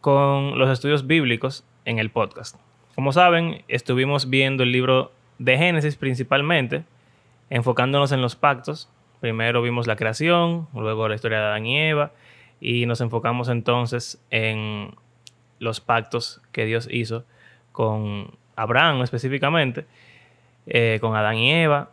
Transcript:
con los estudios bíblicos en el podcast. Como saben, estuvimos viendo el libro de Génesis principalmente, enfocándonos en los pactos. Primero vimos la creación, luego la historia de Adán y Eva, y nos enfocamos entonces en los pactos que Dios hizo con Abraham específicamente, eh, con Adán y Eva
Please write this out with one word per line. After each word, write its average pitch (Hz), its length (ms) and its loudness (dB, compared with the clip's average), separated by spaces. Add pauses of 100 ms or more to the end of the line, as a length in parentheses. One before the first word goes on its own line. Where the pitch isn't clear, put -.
con 139 560 2
los 131 120 4
estudios 135 380 0
bíblicos 135 580 0 (200)
en 113 140 -2
el 110 100 -2
podcast. - 460 -4 (400)
Como 135 160 0
saben, 170 560 4
estuvimos 131 640 0
viendo 135 340 2
el 123 80 2
libro 127 400 2 (260)
de 127 200 2
Génesis 156 400 0
principalmente, 135 880 0 (640)
enfocándonos 127 640 2
en 131 100 0
los 123 140 -2
pactos. 147 540 -2 (300)
Primero 117 420 0
vimos 120 260 -2
la 107 80 0
creación, 165 760 0
luego 110 340 -2
la 104 80 -2
historia 110 240 -2
de 107 60 0
Adán 107 200 -2
y 127 140 0
Eva, 151 320 0 (480)
y 120 260 -2
nos 120 160 -2
enfocamos 120 480 -2
entonces 120 800 -2
en 107 680 -4 (640)
los 113 220 -6
pactos 117 600 -2 (100)
que 110 140 -4
Dios 117 260 -4
hizo 117 340 -6 (460)
con 107 600 -4 (240)
Abraham 127 460 2
específicamente, 131 840 -2 (800)
eh, 113 360 2
con 110 140 -2
Adán 107 220 0
y 123 140 2
Eva 151 420 0